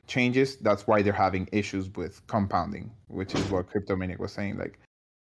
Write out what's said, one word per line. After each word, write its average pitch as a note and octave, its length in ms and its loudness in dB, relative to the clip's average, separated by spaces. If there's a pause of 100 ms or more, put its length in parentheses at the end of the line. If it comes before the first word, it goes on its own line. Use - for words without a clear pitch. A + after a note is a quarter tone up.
changes. C3 500 2
That's G#2 300 2
why G#2+ 140 6
they're G2+ 120 4
having F#2+ 400 0
issues G2 420 -2
with - 320 -10
compounding, F#2 640 -2 (160)
which - 260 -6
is G2+ 160 -2
what F#2 200 -2
Cryptomaniac F#2 500 -2
was F#2 140 -8
saying. G2+ 240 -6
Like, F2+ 200 -8 (500)